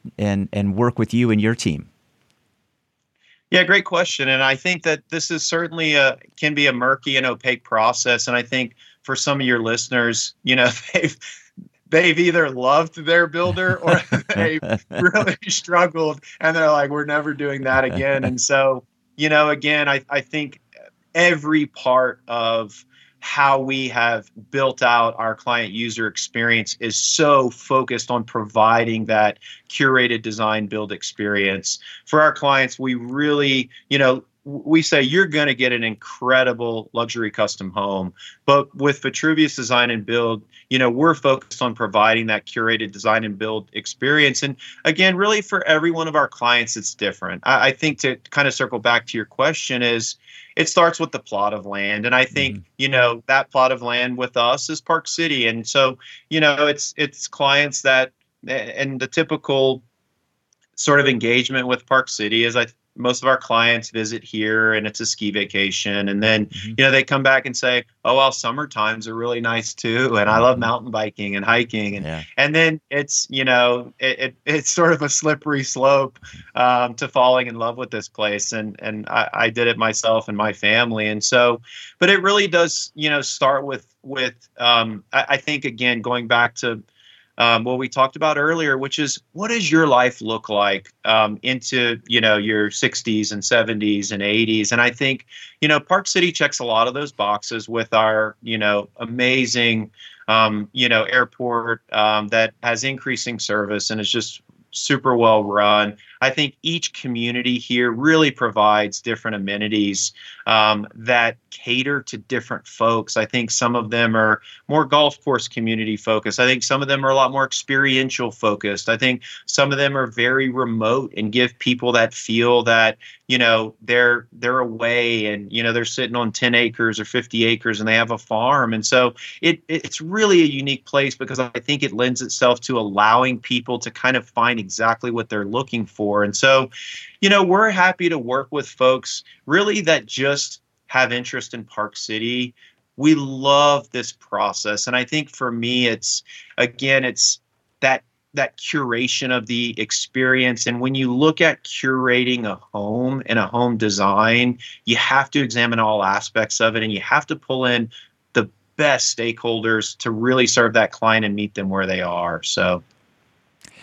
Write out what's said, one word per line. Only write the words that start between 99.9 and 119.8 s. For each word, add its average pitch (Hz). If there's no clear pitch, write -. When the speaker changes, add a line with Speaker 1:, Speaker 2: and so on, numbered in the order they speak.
Speaker 2:
um, 110
you 123
know, 113
airport, 120
um, 107
that 113
has 117
increasing 127
service 104
and 110
is 101
just -
super 131
well 110
run. 104
I 135
think 139
each 165
community 123
here 123
really 147
provides 104
different 110
amenities, 101
um, 107
that 117
cater 127
to -
different 113
folks. 113
I 110
think 117
some 120
of 107
them 117
are 110
more 151
golf 147
course 127
community 110
focused. 110
I 123
think 127
some 139
of 135
them 139
are -
a 135
lot 131
more 135
experiential 131
focused. 101
I 113
think 127
some 139
of 135
them 139